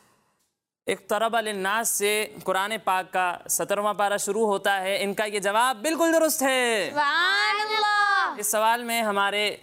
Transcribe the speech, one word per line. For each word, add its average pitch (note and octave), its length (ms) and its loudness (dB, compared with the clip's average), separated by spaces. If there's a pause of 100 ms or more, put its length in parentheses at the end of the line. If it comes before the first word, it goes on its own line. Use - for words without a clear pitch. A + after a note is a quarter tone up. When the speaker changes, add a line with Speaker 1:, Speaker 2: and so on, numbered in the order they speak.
(880)
Speaker 1:
اقترب G#3+ 540 -2
للناس G#3+ 480 -2
سے G#3 460 -2 (100)
قرآن F#3+ 280 -2 (120)
پاک F#3 280 -2
کا F3+ 260 0 (120)
سترواں G3+ 440 0
پارہ G3+ 220 0
شروع G#3 300 0
ہوتا G3 340 0
ہے، F#3+ 220 -2
ان G3+ 120 -2
کا G#3+ 100 -2
یہ G#3 140 -4
جواب A3 380 2
بالکل D#4 360 0
درست D#4+ 300 2
ہے۔ A#3+ 500 2
Speaker 2:
سبحان F#4 680 2
اللہ۔ G#4 760 0
Speaker 1:
اس G#3 120 -4
سوال A3+ 340 2
میں A#3 180 -2
ہمارے G3+ 600 0